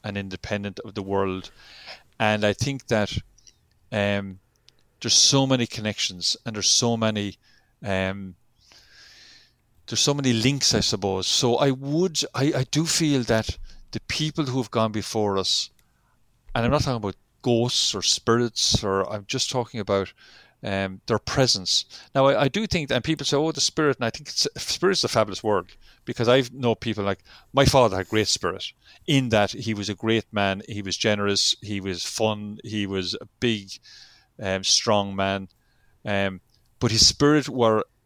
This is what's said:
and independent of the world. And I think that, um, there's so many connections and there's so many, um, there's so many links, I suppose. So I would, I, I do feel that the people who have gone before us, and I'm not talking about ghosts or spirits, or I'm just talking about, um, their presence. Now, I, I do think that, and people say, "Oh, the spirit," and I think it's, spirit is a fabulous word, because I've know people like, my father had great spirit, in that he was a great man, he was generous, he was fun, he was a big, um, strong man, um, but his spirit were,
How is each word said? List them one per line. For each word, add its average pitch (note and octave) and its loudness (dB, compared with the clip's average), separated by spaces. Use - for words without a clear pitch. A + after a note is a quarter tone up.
and G2+ -8
independent G2+ -6
of G2 -14
the G#2 -6
world. F#2+ -2
And G#2+ 2
I G#2 4
think C#3 -6
that, G#2+ 0
um, G2+ -2
there's A#2 0
so C3+ 4
many B2+ 2
connections G2+ -4
and A2+ -8
there's G2+ 0
so A#2 2
many, G#2+ 0
um, F#2+ -4
there's - -4
so C#3+ 2
many C3+ 2
links, B2+ 2
I G#2+ 2
suppose. F#2+ 0
So A#2+ 2
I C#3 4
would, D3 -2
I, C#3 2
I C3 0
do D#3+ 0
feel D3 2
that A2 0
the - -8
people D3+ -4
who B2+ -4
have G#2+ -8
gone A2 2
before G#2 -2
us, - -2
and A#2 0
I'm B2 2
not D3 2
talking B2+ -2
about G#2 -4
ghosts A#2+ 2
or F#2+ -4
spirits, - 2
or G2 0
I'm G#2 -8
just - -2
talking A#2+ -4
about, G2 -2
um, G2 -4
their A2 4
presence. - 0
Now, C3+ 4
I, C#3 4
I C#3 4
do G3+ -2
think D#3 -2
that, C3 0
and B2 -2
people D#3 -2
say, - 0
"Oh, D#3 2
the - -6
spirit," D3 2
and B2 -2
I A2 0
think - -12
it's, - -2
spirit - 0
is - 0
a - 0
fabulous G#2+ 0
word, G#2 0
because A#2+ -2
I've B2 4
know A#2+ 0
people G#2+ -4
like, G2 -2
my C3+ 4
father A#2 6
had F#2+ -4
great G#2+ 2
spirit, - -4
in C3+ 2
that G#2 4
he A2+ -4
was G2+ -4
a G2+ -4
great A2 0
man, G2+ 0
he G#2 -8
was F#2+ -4
generous, G2+ 0
he G2+ -6
was F#2 -6
fun, G#2 -4
he G#2 -6
was F#2+ -4
a - -16
big, G#2+ -2
um, F#2+ -4
strong G2+ 2
man, G2 -2
um, G2 -2
but A#2 2
his A2 4
spirit D3 2
were, A2+ 2